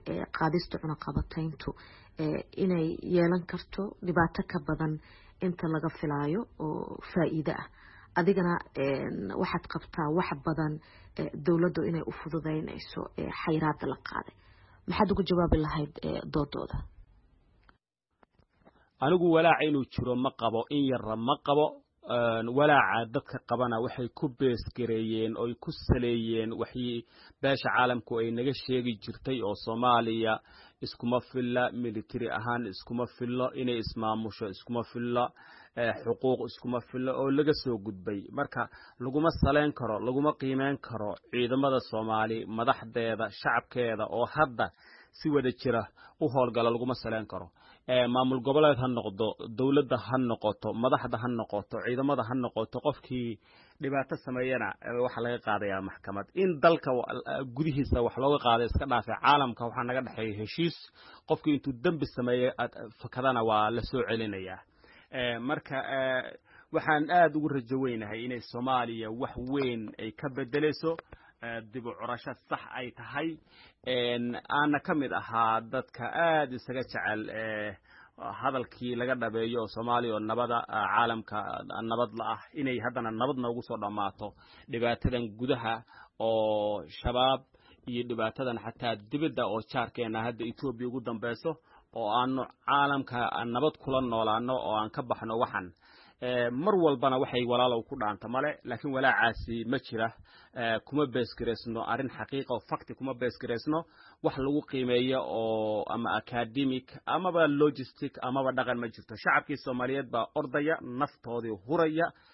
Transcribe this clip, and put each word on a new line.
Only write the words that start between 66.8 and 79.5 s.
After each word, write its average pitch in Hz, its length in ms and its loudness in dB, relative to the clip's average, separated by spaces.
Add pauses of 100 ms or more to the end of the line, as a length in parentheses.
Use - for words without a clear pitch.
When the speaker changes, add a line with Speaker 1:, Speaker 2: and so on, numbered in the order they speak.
Speaker 2:
aad 170 260 8
ugu 151 120 2
rajo 135 340 0
weynahay 113 420 -2
inay 123 180 -4
Soomaaliya 120 720 -2
wax 123 220 -6 (160)
weyn 123 480 0
ay 110 140 -6
ka - 180 -8
beddelayso, 139 600 0 (480)
ee, 117 220 -8
dib 110 240 -10
u 117 60 -6
curasho 117 400 -8 (160)
sax - 140 -4 (100)
ay 123 200 -8
tahay. 131 380 -6 (500)
Een, 120 640 0
aana 147 340 2
ka 180 140 -2
mid 135 180 0
ahaa 113 500 2
dadka 120 440 -6
aad 156 480 2
isaga 127 320 -6
jecel, 107 440 -2
ee, 107 420 -4 (600)
hadalkii 123 640 -4
laga 123 200 0
dhabeeyo 117 460 0